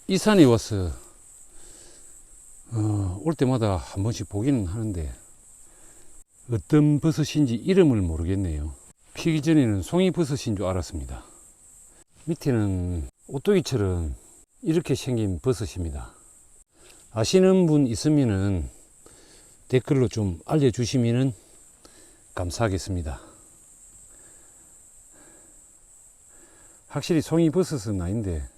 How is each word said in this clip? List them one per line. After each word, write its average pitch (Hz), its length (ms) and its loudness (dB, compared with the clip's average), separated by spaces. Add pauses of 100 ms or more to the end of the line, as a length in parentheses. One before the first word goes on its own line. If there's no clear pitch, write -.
이 190 100 0
산에 202 260 6
와서, 104 480 2 (1800)
어, 104 500 -2
올 165 100 -2
때마다 113 440 0
한 - 260 -6
번씩 107 260 -4
보기는 113 380 -2
하는데 87 460 -6 (1400)
어떤 147 480 2
버섯인지 151 560 0
이름을 156 460 4
모르겠네요. 82 720 -2 (400)
피기 156 280 -2
전에는 127 400 2
송이버섯인 151 760 0
줄 98 80 -4
알았습니다. 76 580 -6 (1000)
밑에는 95 840 -2 (180)
오뚜기처럼 98 880 0 (460)
이렇게 165 340 0
생긴 107 440 -2
버섯입니다. 85 720 -6 (1000)
아시는 185 540 4
분 147 220 4
있으면은 101 840 0 (1000)
댓글로 127 400 2
좀 98 360 -4
알려주시면은 127 880 0 (1040)
감사하겠습니다. 90 840 -4 (3750)
확실히 147 340 -2
송이버섯은 151 800 0
아닌데 90 460 -4 (100)